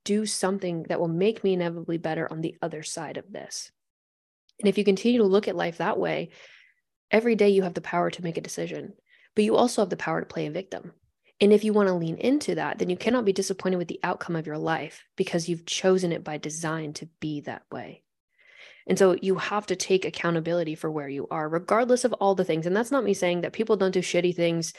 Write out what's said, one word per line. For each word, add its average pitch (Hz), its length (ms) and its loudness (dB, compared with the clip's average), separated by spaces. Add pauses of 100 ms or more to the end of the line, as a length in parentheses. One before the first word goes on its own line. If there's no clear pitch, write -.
do 214 220 0
something 190 640 -2
that 170 100 -2
will 170 80 0
make 185 360 0
me 190 100 4
inevitably 170 460 -4
better 160 320 -4
on 160 100 -8
the 160 180 -6
other 160 220 -6
side 151 360 -10
of - 140 -14
this. - 400 -12 (880)
And 208 80 2
if 190 120 2
you 202 40 2
continue 214 360 4
to 208 60 6
look 196 220 4
at 185 80 -2
life 170 220 -2
that 190 220 -2
way, 165 320 -2 (800)
every 226 240 4
day 202 140 6
you 190 120 4
have 175 140 -2
the 170 60 -6
power 175 280 -2
to 180 140 -12
make 165 140 -4
a 160 40 -8
decision, 165 520 -8 (420)
but 214 80 4
you 220 120 4
also 240 280 4
have 180 60 -2
the 185 60 -2
power 165 260 -2
to - 40 -6
play 156 220 -6
a 151 40 -6
victim. 180 420 -10 (480)
And 202 100 8
if 208 120 6
you 214 100 2
wanna 190 240 4
lean 165 200 -4
into 254 380 0
that, 151 220 -4
then 180 120 -2
you 180 60 0
cannot 233 300 0
be 196 80 4
disappointed 185 440 -2
with 175 120 -4
the - 140 -8
outcome 170 320 -4
of 160 120 -4
your 151 120 -6
life 160 440 -4 (140)
because 175 320 -2
you've 165 160 -4
chosen 185 480 2
it 175 100 -6
by 151 140 -8
design 156 560 -6
to 165 160 -12 (100)
be 151 220 -6
that - 300 -10
way. 123 320 -14 (840)
And 185 100 2
so 185 240 8
you 190 140 2
have 208 320 -4
to 185 80 0
take 190 300 0
accountability 165 680 -2
for 160 140 -6
where 147 200 -6
you 139 200 -6
are, 156 180 -4
regardless 220 560 2
of 226 100 2
all 196 220 2
the 185 100 0
things. 160 200 0
And 180 100 0
that's 233 160 0
not 269 120 2
me 196 100 2
saying 175 280 2
that 160 120 -4
people 220 240 2
don't 190 140 2
do 185 100 2
shitty 175 340 0
things 170 440 0